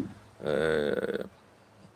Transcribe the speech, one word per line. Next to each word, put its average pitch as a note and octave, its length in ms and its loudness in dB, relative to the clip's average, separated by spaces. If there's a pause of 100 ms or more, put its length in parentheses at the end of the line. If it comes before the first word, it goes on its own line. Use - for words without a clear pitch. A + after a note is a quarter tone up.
(460)
Е, D2+ 800 2 (680)